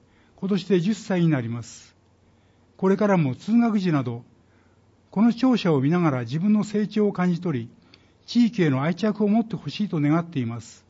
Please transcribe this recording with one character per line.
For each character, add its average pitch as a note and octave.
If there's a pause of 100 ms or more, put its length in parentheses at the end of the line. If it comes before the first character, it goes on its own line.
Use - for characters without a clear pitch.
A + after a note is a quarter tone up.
(360)
今 F#3+
年 G3
で F#3
十 G3+
歳 F#3
に E3
な C#3+
り A2+
ま A#2
す。 - (840)
こ F#3
れ G3
か G#3+
ら G3
も C3+
通 -
学 A#3
時 F#3
な C#3
ど、 A#2 (880)
こ F#3+
の A#3
庁 B3
舎 E3+
を C3+
見 C#3
な F3
が E3
ら B2+
自 B2
分 G#3
の G#3
成 G#3
長 G#3
を G3
感 F3+
じ E3
取 D3+
り、 A#2 (580)
地 A#3+
域 F#3
へ D#3
の C3
愛 E3+
着 G#3+
を G3+
持 A3
っ -
て F#3+
ほ -
し G#3
い F#3+
と E3
願 D3
っ E3+
て E3+
い A#2
ま A#2
す。 -